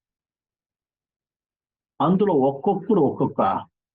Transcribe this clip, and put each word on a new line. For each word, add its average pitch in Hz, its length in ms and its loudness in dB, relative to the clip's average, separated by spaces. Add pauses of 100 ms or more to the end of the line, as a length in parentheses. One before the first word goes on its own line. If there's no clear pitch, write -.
(2000)
అందులో 185 320 2
ఒక్కొక్కరు 160 640 0
ఒక్కొక్క 117 680 -2 (280)